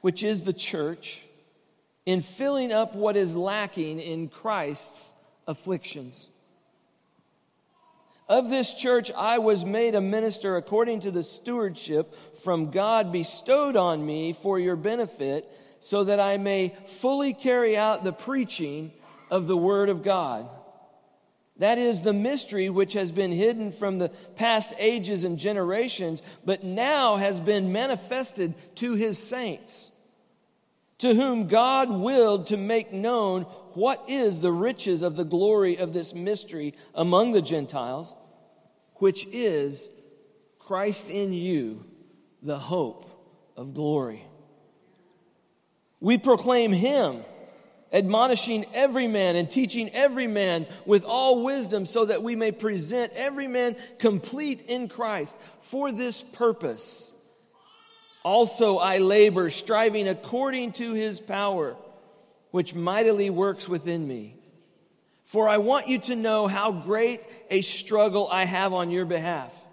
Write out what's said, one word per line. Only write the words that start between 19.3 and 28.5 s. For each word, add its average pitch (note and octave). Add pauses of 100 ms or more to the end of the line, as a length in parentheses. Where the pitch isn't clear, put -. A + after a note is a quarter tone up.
the F#3
word G3
of F3+
God. C#3 (1080)
That A3
is A#3
the G3+
mystery G#3
which F#3+
has G3
been F3+
hidden A3
from F#3+
the F3 (300)
past A3
ages G#3
and E3+
generations, F#3+ (240)
but F#3+
now A#3
has G3
been F#3+
manifested A#3 (220)